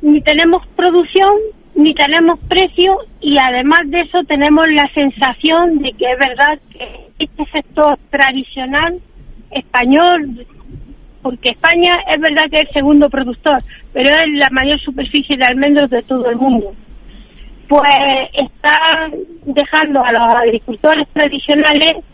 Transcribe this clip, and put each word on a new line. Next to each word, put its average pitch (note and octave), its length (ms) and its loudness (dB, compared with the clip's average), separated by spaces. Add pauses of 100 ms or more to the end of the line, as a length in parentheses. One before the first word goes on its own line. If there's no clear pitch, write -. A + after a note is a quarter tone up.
ni D4+ 180 2
tenemos E4 440 2 (120)
producción, F4+ 560 2 (420)
ni D4+ 200 2
tenemos E4 440 2 (100)
precio, F#4 500 0 (240)
y C#4+ 160 0
además C4 480 2
de D4+ 140 -2
eso F4 240 -2
tenemos D4+ 440 2
la D4 240 2
sensación D4+ 880 0
de C4 140 -6
que A3 120 -6
es B3+ 140 -2
verdad C#4 400 0 (120)
que - 360 -18 (120)
este D4+ 340 -8
sector D4+ 460 -2 (120)
tradicional C4+ 880 -4 (520)
español, C4+ 960 0 (760)
porque B3 280 -4
España E4+ 500 0 (120)
es D4+ 80 -2
verdad D#4 300 0
que D#4 80 -2
es D4+ 100 -2
el - 60 -18
segundo C#4+ 340 4
productor, C4+ 500 -2 (340)
pero B3+ 180 0
es D#4 240 0
la C#4+ 160 2
mayor C4+ 300 -2
superficie C4+ 560 -6
de B3+ 80 -2
almendros C#4 460 2
de A#3 120 -2
todo C4 260 -4
el A#3+ 80 -2
mundo, A#3+ 360 -2 (960)
pues C#4+ 200 2 (460)
está D#4 720 -2 (380)
dejando C#4+ 580 0
a A#3+ 80 0
los A#3 220 2
agricultores A#3+ 760 0
tradicionales D4+ 840 0 (180)